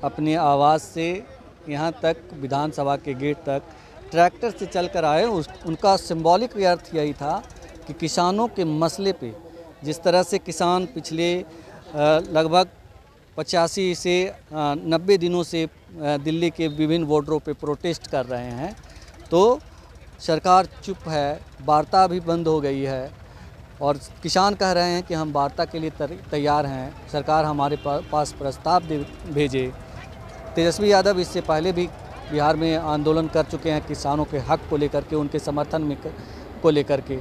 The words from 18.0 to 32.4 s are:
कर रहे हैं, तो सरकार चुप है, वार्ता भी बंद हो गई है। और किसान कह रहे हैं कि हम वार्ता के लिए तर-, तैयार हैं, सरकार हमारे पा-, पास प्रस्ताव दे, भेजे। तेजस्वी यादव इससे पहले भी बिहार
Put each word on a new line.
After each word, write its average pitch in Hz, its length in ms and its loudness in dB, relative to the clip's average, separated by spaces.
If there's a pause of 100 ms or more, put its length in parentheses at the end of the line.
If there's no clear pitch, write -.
कर 131 200 -2
रहे 123 240 -6
हैं, 147 260 -8 (540)
तो 208 300 4 (600)
सरकार 180 480 4 (160)
चुप 185 240 -8
है, 147 320 -2 (220)
वार्ता 151 440 4
भी 180 140 -2
बंद 165 280 0
हो 160 120 4
गई 139 200 -2
है। 135 420 -6 (600)
और 143 180 0 (220)
किसान 185 320 4
कह 190 180 2
रहे 175 180 2
हैं 175 120 -2
कि 175 120 -4
हम 156 180 -2
वार्ता 143 320 0
के 165 140 -8
लिए 156 120 -4
तर-, 151 400 -8
तैयार 147 360 2
हैं, 135 460 -8
सरकार 151 320 2
हमारे 147 320 0
पा-, 143 260 -2 (100)
पास 151 200 0
प्रस्ताव 156 500 0
दे, 160 160 -4 (340)
भेजे। 135 400 0 (840)
तेजस्वी 170 360 4
यादव 190 280 6
इससे 175 200 -2
पहले 165 320 0
भी 175 140 0 (460)
बिहार 151 240 4